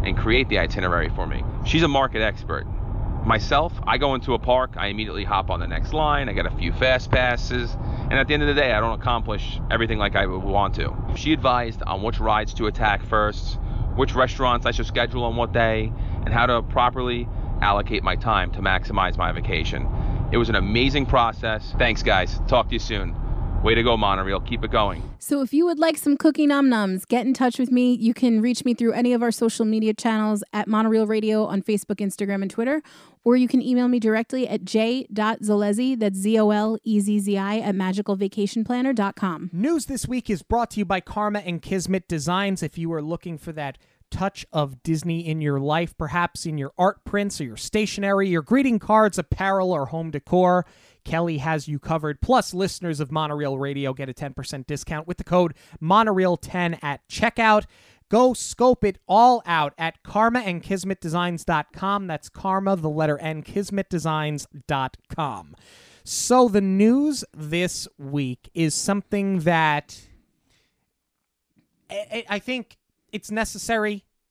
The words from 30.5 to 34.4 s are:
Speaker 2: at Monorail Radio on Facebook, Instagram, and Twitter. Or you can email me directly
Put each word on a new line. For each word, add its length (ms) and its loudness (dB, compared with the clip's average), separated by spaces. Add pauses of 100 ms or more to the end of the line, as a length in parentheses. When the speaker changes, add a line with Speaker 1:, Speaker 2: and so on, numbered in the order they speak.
Speaker 2:
at 120 -2
Monorail 400 2
Radio 380 0
on 160 -2
Facebook, 360 -2
Instagram, 440 -2
and 100 -4
Twitter. 300 -2 (420)
Or 140 6
you 120 4
can 120 4
email 260 2
me 140 2
directly 480 0